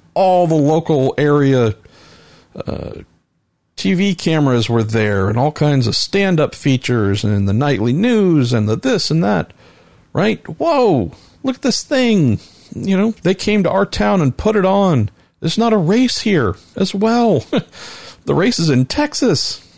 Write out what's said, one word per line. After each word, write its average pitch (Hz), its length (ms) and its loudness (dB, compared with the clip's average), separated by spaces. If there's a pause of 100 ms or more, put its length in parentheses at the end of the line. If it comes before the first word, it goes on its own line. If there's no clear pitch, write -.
(160)
all 185 320 2
the 160 80 2
local 151 640 2
area, 139 560 2 (800)
uh, - 380 -10 (840)
T 190 180 -2
V 190 220 0
cameras 127 540 0
were 117 120 2
there 104 480 0
and 107 80 -2
all 143 140 0
kinds 143 340 0
of 104 100 -2
stand-up 185 600 0
features 120 680 0
and 101 240 0
the 98 60 0
nightly 120 400 0
news 180 600 2
and 107 140 0
the 110 80 0
this 247 360 -2
and 160 120 0
that, 196 300 -2 (580)
right? 202 360 -2
Whoa, 220 640 0 (320)
look 262 140 -4
at - 40 -20
this - 220 -2
thing. 220 560 0 (340)
You 190 240 -2
know, 214 140 0 (100)
they 185 140 0
came 208 280 0
to - 80 0
our 196 140 0
town 208 340 0
and 135 160 0
put 214 200 -2
it 190 100 2
on. 185 460 2 (300)
There's 165 180 -2
not 226 140 2
a 214 40 4
race 214 440 0
here 139 340 0 (200)
as 190 200 -2
well. 220 560 2
<laughs> - 20 -2 (720)
The 143 120 -2
race 147 240 0
is 160 100 0
in 127 160 2
Texas, - 800 -4 (100)